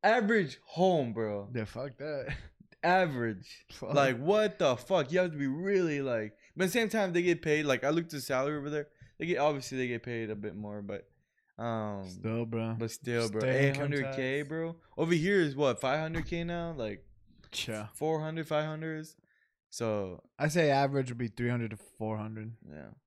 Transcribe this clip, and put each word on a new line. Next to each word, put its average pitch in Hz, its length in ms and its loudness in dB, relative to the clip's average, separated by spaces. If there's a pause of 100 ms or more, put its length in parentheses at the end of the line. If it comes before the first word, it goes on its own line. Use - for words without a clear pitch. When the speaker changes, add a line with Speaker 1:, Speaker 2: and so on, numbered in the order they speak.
Speaker 1:
Average 208 600 4
home, 160 480 2
bro. 104 400 -2
Speaker 2:
Yeah, 113 120 -2
fuck 127 320 -10
that. 139 360 -6 (260)
<laughs> - 240 -12
Speaker 1:
Average. 143 880 0
Speaker 2:
Fuck. - 240 -8
Speaker 1:
Like, 131 240 4
what 208 400 2
the 139 160 4
fuck? 151 360 0
You 180 80 4
have 180 120 2
to 151 60 -8
be 139 100 0
really, 165 540 0
like, 113 340 -2 (200)
but 180 100 2
at - 20 0
the 170 60 0
same 226 160 2
time, 196 240 0
they 175 100 2
get 170 180 2
paid. 151 240 2
Like, 127 180 2
I 139 60 4
looked 165 180 2
at - 40 -14
the 143 100 -8
salary 139 360 0
over 143 120 -6
there. 147 180 -4 (300)
They 160 80 -6
get, 170 140 0
obviously 139 400 0
they 127 80 0
get 117 160 -4
paid 113 260 -4
a 110 60 -4
bit 101 200 -8
more, 104 280 -8
but, 101 240 -8 (500)
um, 107 500 -4
Speaker 2:
Still, 110 380 -2
bro. 113 320 -2
Speaker 1:
but 110 140 -2
still, 120 380 0
bro, 107 120 -2
Speaker 2:
State 131 140 2 (140)
income - 0 -
Speaker 1:
eight 139 100 0
hundred 139 360 -2
K, 131 240 -2
Speaker 2:
tax. 143 100 -6
Speaker 1:
bro. 165 260 -4 (220)
Over 165 180 2
here 185 260 4
is 143 140 2
what, 135 260 2
five 139 180 2
hundred 160 280 -4
K 170 160 -4
now? 170 340 -4
Like, 107 260 -6 (640)
Speaker 2:
Yeah. 107 280 -6
Speaker 1:
four 156 240 0
hundred, 156 280 -4
five 151 180 0
hundreds. 160 500 -8 (560)
So 104 500 -2 (160)
Speaker 2:
I 151 120 0
say 156 200 4
average 139 400 2
would 120 80 -8
be 120 120 -2
three 120 200 -2
hundred 117 220 -2
to 107 60 -10 (200)
four 110 200 -4
hundred. 110 340 -8 (180)
Speaker 1:
Yeah. 73 200 -14 (180)